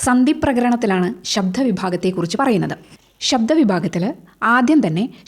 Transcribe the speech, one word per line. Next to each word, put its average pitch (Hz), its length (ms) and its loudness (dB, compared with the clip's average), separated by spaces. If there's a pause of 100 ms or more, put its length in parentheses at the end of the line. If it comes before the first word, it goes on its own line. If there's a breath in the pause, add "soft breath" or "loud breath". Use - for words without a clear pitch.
സന്ധിപ്രകരണത്തിലാണ് 247 1040 0 (240)
ശബ്ദവിഭാഗത്തെക്കുറിച്ച് 185 1080 -2
പറയുന്നത്. 196 320 0 (560 soft breath)
ശബ്ദവിഭാഗത്തിൽ 214 760 0 (500 soft breath)
ആദ്യം 262 300 4
തന്നെ 170 200 -2 (240 loud breath)